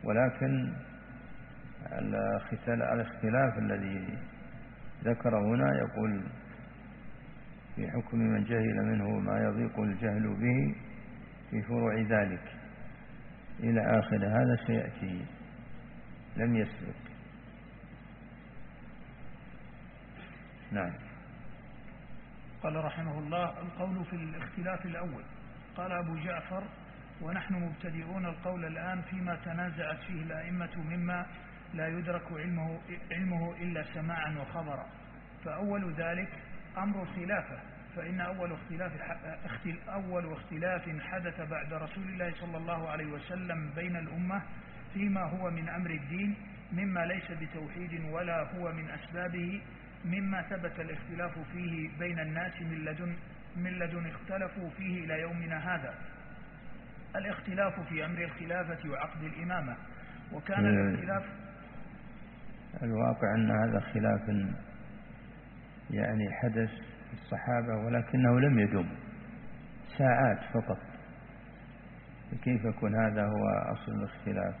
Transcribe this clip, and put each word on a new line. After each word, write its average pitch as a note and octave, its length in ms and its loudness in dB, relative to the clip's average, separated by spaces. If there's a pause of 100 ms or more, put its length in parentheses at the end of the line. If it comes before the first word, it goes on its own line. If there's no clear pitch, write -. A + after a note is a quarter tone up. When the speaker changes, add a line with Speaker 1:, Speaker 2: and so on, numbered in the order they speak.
Speaker 1:
ولكن B2+ 680 4 (1160)
الاختل-، G#2+ 880 2 (120)
الاختلاف A#2 640 4
الذي G2 600 0 (880)
ذكره A#2 360 4
هنا A#2+ 380 6
يقول: G#2+ 440 2 (1500)
"في G#2 160 0
حكم - 260 0
من A2 260 6
جهل A2 420 4
منه G#2+ 240 4 (100)
ما G#2 240 4
يضيق A2 360 2
الجهل G#2+ 480 4
به B2 480 4 (720)
في A2 120 2
فروع A#2 400 4
ذلك" G#2 420 4 (1160)
إلى A2+ 400 8
آخر G2+ 280 4
هذا A#2+ 280 8 (120)
سيأتي، F#2+ 580 0 (1120)
لم A#2 180 6
يسبق. - 400 0 (3750)
نعم. F#2 220 0 (1700)
Speaker 2:
قال D#3 220 2
رحمه D#3 340 -2
الله: D#3+ 400 0
"القول F3+ 460 -2
في - 100 -6
الاختلاف F3 680 -2
الأول". E3+ 380 -4 (520)
قال F3+ 160 -4
أبو E3+ 240 0
جعفر: F3 480 -4 (580)
"ونحن F3+ 320 -2
مبتدئون E3+ 720 -2
القول F3 400 -2
الآن E3+ 360 -2
فيما F3+ 340 -2 (100)
تنازعت E3 520 -2 (100)
فيه F3 160 -4
الأئمة E3+ 540 -4
مما F3 480 0 (480)
لا D#3+ 140 0
يدرك E3+ 440 -2
علمه، D#3+ 480 -2 (320)
علمه E3+ 500 0
إلا E3 220 -2 (100)
سماعا D#3+ 460 -2
وخبرا، D3 460 -4 (600)
فأول F#3 480 0
ذلك E3+ 360 0 (480)
أمر G3 260 2
الخلافة، F3 560 -2 (360)
فإن F3 260 -2
أول F3+ 300 -2
اختلاف E3 500 -4
ح-، - 440 -6
اختل-، - 440 -4
أول F3+ 440 -2
اختلاف E3+ 680 -2
حدث F3 400 -4
بعد D3+ 320 -4
رسول D#3+ 300 -4
الله F3+ 280 -2
صلى E3+ 260 -6
الله E3 320 -2
عليه D3+ 220 -4
وسلم D#3+ 640 -4
بين F3 200 -2
الأمة F3 460 0 (520)
فيما G3 300 4
هو F3 280 0
من E3 180 -2
أمر E3+ 200 0
الدين E3 460 0 (360)
مما F3+ 340 2
ليس F#3 260 -2
بتوحيد D#3+ 720 -4 (100)
ولا E3+ 440 0
هو F3 160 -2
من D#3+ 180 -6
أسبابه F3 720 -4 (440)
مما F#3+ 360 2
ثبت F3 380 -2
الاختلاف D#3+ 600 -4 (140)
فيه E3 360 -2 (100)
بين F3 200 -2
الناس E3 420 -2
من D#3+ 240 -4
لدن، E3+ 300 -4 (400)
من F3+ 160 0
لدن E3+ 340 -2
اختلفوا F#3+ 640 -4
فيه F3+ 360 -2
إلى D#3+ 160 0
يومنا E3+ 540 -2
هذا". C3 180 -4 (1200)
الاختلاف F#3+ 640 0
في D#3 260 -2
أمر E3+ 180 -2
الخلافة E3 680 -2
وعقد D3+ 340 -4
الإمامة، D#3 520 -2 (580)
وكان D3+ 320 4
Speaker 1:
إيه. G#2 60 10
Speaker 2:
الاختلاف G2+ 520 4 (1600)
Speaker 1:
الواقع A2+ 520 4
أن A2 160 8
هذا A2 280 6
خلاف G#2+ 420 4 (1700)
يعني G#2 400 4
حدث A2+ 380 4 (400)
في - 40 -8
الصحابة، A#2+ 600 2 (100)
ولكنه A#2+ 540 8
لم C3+ 200 10
يدم G2+ 260 8 (1120)
ساعات B2+ 420 8 (140)
فقط. - 260 2 (1600)
كيف A#2+ 220 4
يكون G#2+ 300 2
هذا G#2+ 300 6
هو G#2 220 4 (260)
أصل G#2+ 180 -4
الاختلاف؟ G2+ 680 0